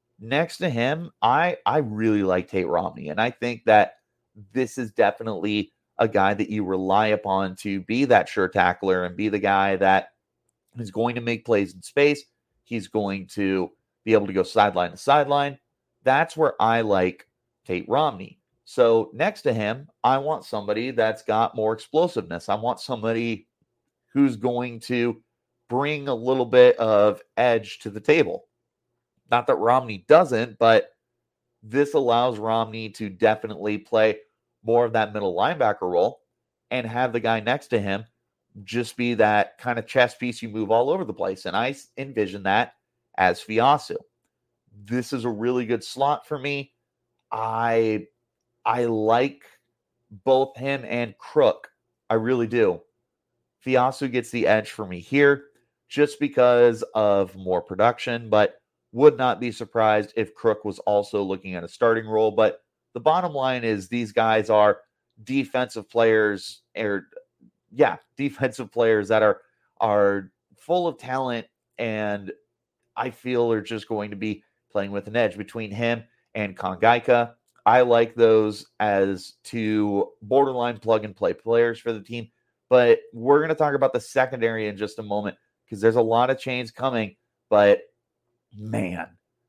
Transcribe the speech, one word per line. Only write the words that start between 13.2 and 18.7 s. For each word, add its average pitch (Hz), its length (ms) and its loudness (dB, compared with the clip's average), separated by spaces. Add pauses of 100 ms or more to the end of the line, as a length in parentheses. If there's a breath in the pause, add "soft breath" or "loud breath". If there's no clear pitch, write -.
to 95 440 -4 (320)
be 110 80 -2
able 104 160 4
to 95 60 -10
go 95 100 2
sideline 92 480 0
to - 60 -20
sideline. 143 600 0 (460)
That's 143 320 0
where 156 260 0
I 113 200 2
like 95 460 -2 (380)
Tate 90 220 -8
Romney. 117 520 -4 (260)
So 113 480 2